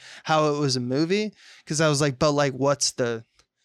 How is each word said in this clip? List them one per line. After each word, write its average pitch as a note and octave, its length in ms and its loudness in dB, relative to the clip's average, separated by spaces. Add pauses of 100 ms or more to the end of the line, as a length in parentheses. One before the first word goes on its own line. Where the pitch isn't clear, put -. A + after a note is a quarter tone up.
(220)
how D#3 320 2
it D3 60 -4
was C3+ 160 0
a B2+ 40 -2
movie. E3 520 -2 (340)
'Cause D3+ 140 -4
I D#3+ 80 4
was C#3+ 120 2
like, C#3+ 200 -2
"But, D#3 120 4
like, C#3+ 200 0
what's C3+ 400 0
the, A#2 320 -4 (400)